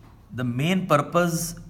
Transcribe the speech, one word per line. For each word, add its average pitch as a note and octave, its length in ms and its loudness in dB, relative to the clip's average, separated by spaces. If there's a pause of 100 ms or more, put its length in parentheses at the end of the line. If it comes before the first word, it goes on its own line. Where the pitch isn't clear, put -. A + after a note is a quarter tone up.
(340)
The B2+ 100 -4
main D#3+ 420 0
purpose F3 680 2 (160)